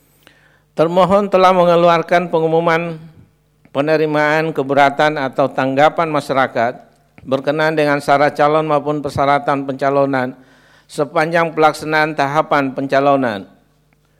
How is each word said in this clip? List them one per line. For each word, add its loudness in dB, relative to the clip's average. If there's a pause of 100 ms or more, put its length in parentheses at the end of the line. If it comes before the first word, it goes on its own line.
(760)
Termohon 2
telah 4
mengeluarkan 2
pengumuman -2 (720)
penerimaan 0
keberatan 2
atau -2
tanggapan 0
masyarakat -2 (400)
berkenaan -2
dengan -2
syarat 2
calon 0
maupun -2
persyaratan -2
pencalonan -2 (480)
sepanjang -2
pelaksanaan 0
tahapan -2
pencalonan, 0 (720)